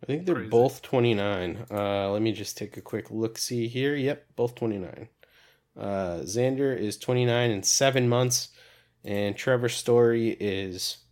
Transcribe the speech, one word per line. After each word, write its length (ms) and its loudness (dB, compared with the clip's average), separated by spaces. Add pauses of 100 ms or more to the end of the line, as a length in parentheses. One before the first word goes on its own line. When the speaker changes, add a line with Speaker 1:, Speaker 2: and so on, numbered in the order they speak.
Speaker 1:
I 40 -14
think 200 -2
they're 100 2
Speaker 2:
Crazy. 140 -6
Speaker 1:
both 320 4
twenty-nine. 880 2
Uh, 420 0
let 100 0
me 120 2
just 240 -8
take 200 -10
a 40 -16
quick 300 -8
look-see 560 -4
here. 280 -2
Yep, 400 -4
both 200 -2
twenty-nine. 520 -6 (720)
Uh, 460 -4
Xander 520 0
is 220 -4
twenty-nine 540 2
and 140 -2
seven 440 4
months, 400 0 (560)
and 300 -2
Trevor 340 0
Story 600 4 (100)
is 580 -4 (140)